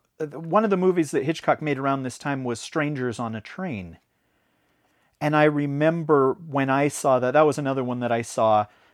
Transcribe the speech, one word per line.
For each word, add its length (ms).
uh, 60
one 380
of 60
the 60
movies 340
that 140
Hitchcock 380
made 160
around 240
this 160
time 260
was 160
Strangers 580
on 160
a 60
Train. 580
And 140
I 100
remember 920
when 360
I 180
saw 300
that, 140
that 140
was 120
another 240
one 180
that 120
I 100
saw, 440